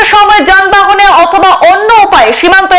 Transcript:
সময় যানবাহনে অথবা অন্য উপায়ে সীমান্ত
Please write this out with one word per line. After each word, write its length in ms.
সময় 360
যানবাহনে 560
অথবা 260
অন্য 180
উপায়ে 240
সীমান্ত 380